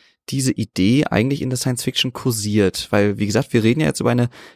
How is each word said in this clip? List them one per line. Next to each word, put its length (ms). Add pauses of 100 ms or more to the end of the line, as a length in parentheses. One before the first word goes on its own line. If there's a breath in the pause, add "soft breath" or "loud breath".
(280 soft breath)
diese 240
Idee 540
eigentlich 340
in 80
der 80
Science 280
Fiction 280
kursiert, 800
weil, 280
wie 60
gesagt, 300
wir 80
reden 180
ja 60
jetzt 140
über 100
eine 180 (280 loud breath)